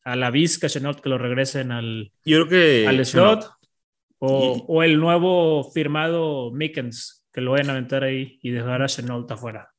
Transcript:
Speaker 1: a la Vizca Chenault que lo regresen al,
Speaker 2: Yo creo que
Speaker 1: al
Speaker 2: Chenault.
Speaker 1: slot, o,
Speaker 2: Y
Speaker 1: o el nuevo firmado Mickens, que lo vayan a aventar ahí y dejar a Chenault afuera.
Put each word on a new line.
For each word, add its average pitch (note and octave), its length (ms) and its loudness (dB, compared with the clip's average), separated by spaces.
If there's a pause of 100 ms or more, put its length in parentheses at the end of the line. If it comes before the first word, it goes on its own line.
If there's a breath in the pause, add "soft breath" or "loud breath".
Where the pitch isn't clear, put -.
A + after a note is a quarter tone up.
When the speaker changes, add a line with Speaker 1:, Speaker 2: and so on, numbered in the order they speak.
Speaker 1:
a B2 120 -6
la B2 160 0
Vizca D#3+ 360 2
Chenault C#3 320 -6
que C#3 100 -6
lo B2+ 80 0
regresen B2+ 540 -4
al, A2+ 400 -8 (140)
Speaker 2:
Yo D#3 220 4
creo - 0 -
que D#3 400 4
Speaker 1:
al C3 180 2
Speaker 2:
Chenault. G3+ 380 4
Speaker 1:
slot, - 100 -20 (680)
o, C3+ 380 0
Speaker 2:
Y A#2+ 100 -8
Speaker 1:
o D#3+ 160 2
el D#3 160 4
nuevo E3+ 720 2
firmado D3+ 800 -2
Mickens, C3+ 800 -8
que B2 100 -8
lo B2+ 100 -2
vayan C#3 180 0
a C#3 40 -2
aventar C3 300 -4
ahí C3 380 -6
y B2 100 -6
dejar B2 300 -2
a C#3 60 0
Chenault B2 440 -8
afuera. A2 480 -12